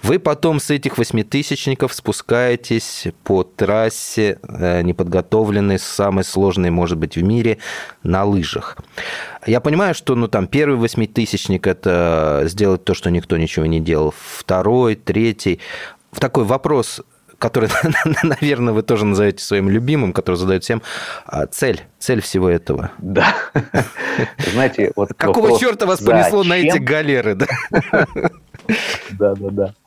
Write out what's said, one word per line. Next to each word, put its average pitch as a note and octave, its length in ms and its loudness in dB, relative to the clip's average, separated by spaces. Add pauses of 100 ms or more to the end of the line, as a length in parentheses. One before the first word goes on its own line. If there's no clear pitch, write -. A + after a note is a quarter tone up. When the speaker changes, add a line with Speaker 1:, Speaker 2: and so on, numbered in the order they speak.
Speaker 1:
Вы D3 160 2
потом D#3 420 0
с - 100 -10
этих C#3+ 280 -2
восьмитысячников C3 960 -2
спускаетесь A#2+ 1120 -2 (160)
по F#2+ 220 2
трассе, G#2+ 960 0
э, F2 400 0
неподготовленной, F#2+ 960 2
самой F#2+ 460 0
сложной, F#2 460 2
может E2+ 280 0
быть, D#2 180 -4
в E2 60 0
мире, A2 360 2 (440)
на F#2 220 0
лыжах. G2 520 -2 (720)
Я A2+ 140 2
понимаю, E3+ 340 0
что, - 220 -2
ну, A#2 100 0
там, G2 220 -2
первый C#3+ 300 2
восьмитысячник — A2 920 -2
это E2 800 2
сделать F#2+ 380 0
то, - 80 0
что - 160 -2
никто F2 280 0
ничего D#2+ 300 0
не E2 120 2
делал. D#2 400 0
Второй, G#2+ 800 0
третий. G#2 640 0 (500)
В - 80 -14
такой C3+ 240 0
вопрос, C3 580 0 (380)
который, A#2 300 0 (260)
<laughs> - 300 0
наверное, C3+ 500 0
вы G#2+ 80 2
тоже G#2+ 220 2
назовете G2+ 400 2
своим G2 260 0
любимым, A#2+ 420 2
который F#2 220 -2
задают F#2 300 0
всем. A2+ 180 -2 (420)
А - 220 -4
цель, - 360 -2 (180)
цель A#2+ 200 0
всего F#2 280 0
этого? E2 500 0
Speaker 2:
Да. - 340 0 (220)
<laughs> - 1000 -4
Знаете, A2+ 440 2
вот G2+ 200 -2
Speaker 1:
Какого - 280 2
Speaker 2:
вопрос A3 160 4
Speaker 1:
черта A3+ 260 0
вас F#3 140 0
понесло G#3 420 4
на F3 140 2
эти E3+ 140 4
Speaker 2:
«Зачем?» D3+ 140 0
Speaker 1:
галеры, C3+ 520 2
да? F#2 100 0 (240)
<laughs> - 600 0 (840)
Speaker 2:
Да, G2 240 0
да, G2 140 -6
да. G2 240 -2 (120)